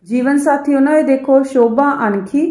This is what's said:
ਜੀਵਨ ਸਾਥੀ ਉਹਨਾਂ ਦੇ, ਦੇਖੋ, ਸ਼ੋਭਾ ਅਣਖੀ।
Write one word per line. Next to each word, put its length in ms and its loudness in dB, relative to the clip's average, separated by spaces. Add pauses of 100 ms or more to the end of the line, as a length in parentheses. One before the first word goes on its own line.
ਜੀਵਨ 340 -2
ਸਾਥੀ 380 0
ਉਹਨਾਂ 180 2
ਦੇ, 100 2
ਦੇਖੋ, 400 2
ਸ਼ੋਭਾ 640 0
ਅਣਖੀ। 440 -2